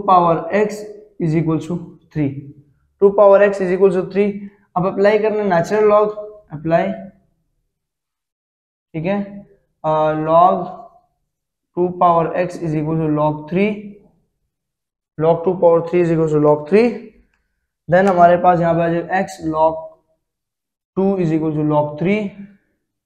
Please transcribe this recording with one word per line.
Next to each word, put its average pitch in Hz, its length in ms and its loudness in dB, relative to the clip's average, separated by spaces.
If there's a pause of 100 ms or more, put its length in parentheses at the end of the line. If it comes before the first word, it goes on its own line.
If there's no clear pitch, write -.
power 175 420 2 (100)
x 208 260 -4 (380)
is 160 180 0
equals 160 280 -4
to 175 100 -6 (360)
three, 147 160 -4 (720)
टू 196 100 6
पावर 202 380 6
x 196 120 -4
is 180 160 -2
equals 185 200 2
to 185 60 -2 (100)
three। 202 180 0 (460)
अब 180 100 -2
apply 196 320 2
करना 214 240 -2 (140)
natural 202 320 0
log, 208 280 2 (360)
apply, 165 400 -2 (2000)
ठीक 160 100 -8
है, 202 160 -2 (640)
अ, 156 60 -2 (360)
log 175 380 4 (1120)
टू 180 120 0 (120)
पावर 170 320 2 (100)
x 175 140 -6 (100)
is 151 80 -4
equal 156 260 -2
to 156 160 -2
log 151 340 -2
three, 196 200 0 (1500)
log 165 260 0
टू 190 100 0
पावर 170 340 4
three 180 140 0
is 170 120 0
equal 160 180 0
to 151 120 2
log 147 260 2
three। 226 180 4 (1000)
Then 185 200 4
हमारे 175 340 6
पास 180 180 2
यहाँ 170 140 0
पे 165 80 0
आ 170 60 0
जाएगा 170 320 -4
x 190 160 -8 (140)
log 160 260 0 (1200)
two 196 140 0 (140)
is 160 120 0
equal 156 220 -2
to 151 140 0
log 151 280 0
three। 196 180 0 (880)